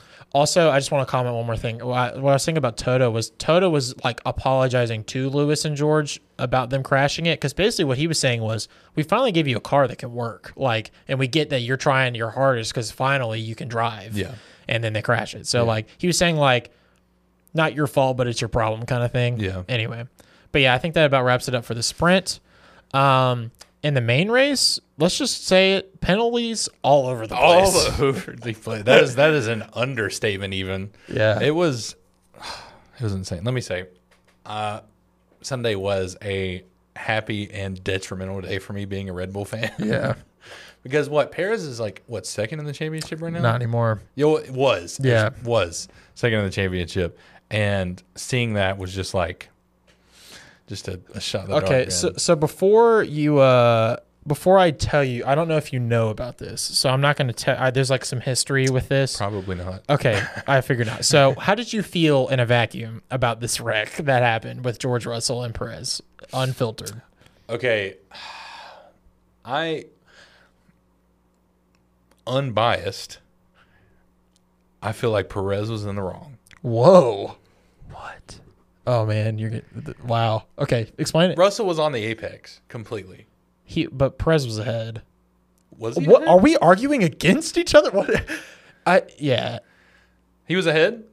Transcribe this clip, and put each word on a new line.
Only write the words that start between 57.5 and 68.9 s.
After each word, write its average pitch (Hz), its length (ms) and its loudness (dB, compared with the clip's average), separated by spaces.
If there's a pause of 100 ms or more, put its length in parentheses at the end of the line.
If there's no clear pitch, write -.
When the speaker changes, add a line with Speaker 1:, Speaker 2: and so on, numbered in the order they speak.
Speaker 1:
I, 131 100 2
there's, 131 220 2
like, 131 120 0
some - 180 -4
history 131 460 0
with 127 220 0
this. 135 280 0
Speaker 2:
Probably 98 400 -4
not. 92 300 -8
Speaker 1:
Okay, 123 320 2 (280)
I 135 140 4
figured 120 280 -2
out. - 160 -6
So, 139 300 6
Speaker 2:
<laughs> - 40 -12
Speaker 1:
how 190 140 2
did 226 200 -4
you 214 100 -2
feel 151 460 2
in 131 100 0
a 120 80 2
vacuum 113 640 -2
about 120 280 -2
this 117 220 -6
wreck 110 360 -2
that 135 260 2
happened 117 420 -2
with 120 140 -6
George 123 260 -2
Russell 120 380 -6
and 117 100 -8
Perez, - 480 -8 (320)
unfiltered? 131 720 -4 (480)
Speaker 2:
Okay, 113 460 -2 (140)
<sighs> - 1300 -20